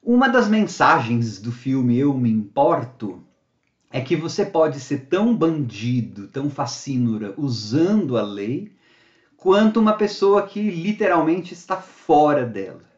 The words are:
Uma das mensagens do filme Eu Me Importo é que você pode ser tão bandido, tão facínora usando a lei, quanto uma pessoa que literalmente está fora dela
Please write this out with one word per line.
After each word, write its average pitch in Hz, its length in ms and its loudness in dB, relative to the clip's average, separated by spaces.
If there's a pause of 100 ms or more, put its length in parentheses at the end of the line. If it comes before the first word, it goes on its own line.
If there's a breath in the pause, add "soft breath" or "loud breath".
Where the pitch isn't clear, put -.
Uma 247 280 4
das 240 200 4
mensagens 127 920 0
do 117 100 -8
filme 123 480 0
Eu 139 180 2
Me 120 140 2
Importo 110 920 -2 (680)
é 135 100 -4
que 170 140 -2
você 160 320 -2
pode 156 320 0
ser 135 300 -8
tão 220 260 2
bandido, 120 920 -2
tão 143 200 -6
facínora 123 880 -4
usando 139 800 0
a 107 60 0
lei, 104 480 -6 (680 soft breath)
quanto 214 440 4
uma 214 140 4
pessoa 202 520 2
que 208 240 -4
literalmente 175 840 -2
está - 240 -8
fora 147 680 0
dela 101 380 -12 (140)